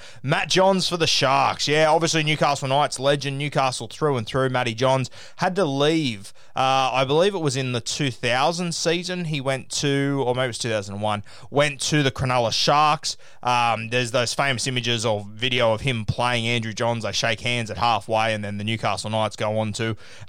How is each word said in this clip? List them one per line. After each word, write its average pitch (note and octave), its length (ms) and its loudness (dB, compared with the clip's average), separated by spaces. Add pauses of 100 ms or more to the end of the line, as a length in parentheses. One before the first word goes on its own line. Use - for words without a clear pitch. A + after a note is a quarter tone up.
(220)
Matt D#3+ 280 0
Johns F#3+ 380 4
for F3 100 -2
the D#3+ 100 2
Sharks. C3 600 2
Yeah, D#3 220 4
obviously D#3+ 320 4
Newcastle D3+ 460 2
Knights C#3 320 2
legend, C#3 400 0
Newcastle C3+ 480 0
through D3 300 0
and G#2+ 100 -4
through. C3 220 0
Matty B2 260 0
Johns C3 340 2 (280)
had F3+ 180 0
to F#3+ 100 2
leave. C#3 640 0 (240)
Uh, C3 380 2
I C3 120 2
believe E3 280 4
it F#3 60 -4
was C#3+ 160 0
in C3 160 -2
the A#2+ 100 -2
two C#3+ 300 -2
thousand D#3 640 0
season. F3 500 -2
He D3+ 160 -4
went C3 300 -4
to, C#3 560 0
or B2 80 2
maybe B2+ 100 0
it - 40 0
was A2 100 -8
two A#2+ 100 -4
thousand G2+ 320 -4
one, G#2 220 -2 (260)
went C#3+ 320 2
to D3+ 220 2
the C3 80 2
Cronulla B2+ 400 0
Sharks. D3+ 640 2 (260)
Um, A#2 480 2
there's B2 220 -2
those B2 220 0
famous C#3 340 0
images A#2+ 380 -2
or G#2 240 0
video A#2 440 2
of G#2+ 80 -2
him A#2 240 -2
playing A#2+ 420 0
Andrew A2+ 260 -2
Johns. A#2 300 -2
They G#2 80 -4
shake A2+ 280 -2
hands A#2+ 320 -4
at F2+ 60 -10
halfway, A2 560 2
and G#2+ 100 -4
then G2+ 140 -6
the G#2 60 -6
Newcastle G#2+ 460 -2
Knights G#2+ 260 0
go A2 220 -2
on A2 160 -2
to A2+ 220 -2 (340)